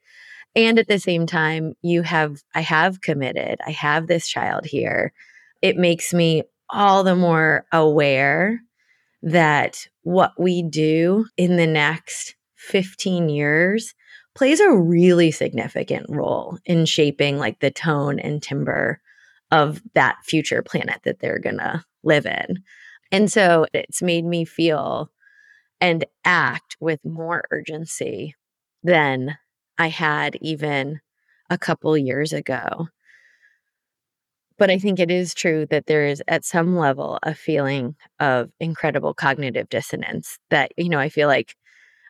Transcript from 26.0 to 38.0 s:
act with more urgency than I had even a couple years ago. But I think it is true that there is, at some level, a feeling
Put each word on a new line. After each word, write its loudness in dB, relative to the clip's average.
act 0
with -4
more -8
urgency -8
than 0
I 2
had -2
even -4
a -2
couple -2
years -2
ago. -6
But 4
I 2
think 0
it 2
is -2
true 0
that 0
there 2
is, -4
at -2
some 0
level, 0
a -4
feeling -2